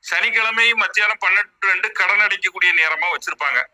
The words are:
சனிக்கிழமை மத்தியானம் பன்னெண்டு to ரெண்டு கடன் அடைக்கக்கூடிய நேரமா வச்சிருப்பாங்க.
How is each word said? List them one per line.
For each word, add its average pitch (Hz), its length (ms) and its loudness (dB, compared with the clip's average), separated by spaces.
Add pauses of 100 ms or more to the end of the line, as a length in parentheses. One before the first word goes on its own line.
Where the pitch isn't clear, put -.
சனிக்கிழமை 226 680 0
மத்தியானம் 208 520 0
பன்னெண்டு 196 340 0
to 196 80 0
ரெண்டு 196 240 0
கடன் 202 360 0
அடைக்கக்கூடிய 190 520 0
நேரமா 160 340 0
வச்சிருப்பாங்க. 143 480 -4 (120)